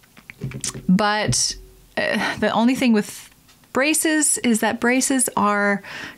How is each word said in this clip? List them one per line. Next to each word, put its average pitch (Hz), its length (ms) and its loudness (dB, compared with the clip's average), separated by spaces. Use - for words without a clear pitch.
but, 208 680 2
uh, - 400 -2
the - 140 0
only 233 240 2
thing 262 180 4
with - 360 -2
braces 311 680 2
is 233 200 2
that 233 200 0
braces 254 560 0
are 202 460 0